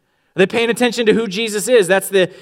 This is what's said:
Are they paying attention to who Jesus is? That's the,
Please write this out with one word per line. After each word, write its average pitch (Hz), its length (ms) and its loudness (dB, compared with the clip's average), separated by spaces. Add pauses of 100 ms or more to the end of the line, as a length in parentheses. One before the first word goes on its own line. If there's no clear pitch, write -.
(340)
Are 165 60 -2
they 190 60 4
paying 233 220 -2
attention 233 380 -2
to - 80 4
who 226 120 -2
Jesus 208 420 -6
is? 226 200 4
That's 190 220 0
the, 185 200 2 (120)